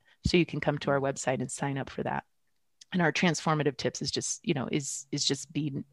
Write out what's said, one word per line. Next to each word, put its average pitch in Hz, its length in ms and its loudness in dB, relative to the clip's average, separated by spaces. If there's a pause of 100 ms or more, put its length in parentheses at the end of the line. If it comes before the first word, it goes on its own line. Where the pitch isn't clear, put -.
(260)
So - 120 4
you 170 80 6
can 147 140 -4
come 147 200 0
to - 100 -2
our 139 100 4
website 135 400 0
and 131 120 -4
sign 139 260 -4
up 135 120 -6
for - 120 -6
that. - 220 -4 (680)
And 180 100 2
our 156 100 6
transformative 151 680 2
tips - 240 -2
is 143 80 -4
just, - 340 -4
you 170 120 2
know, - 160 -2
is, - 400 -4
is 143 120 -2
just - 300 -2
being 143 400 -4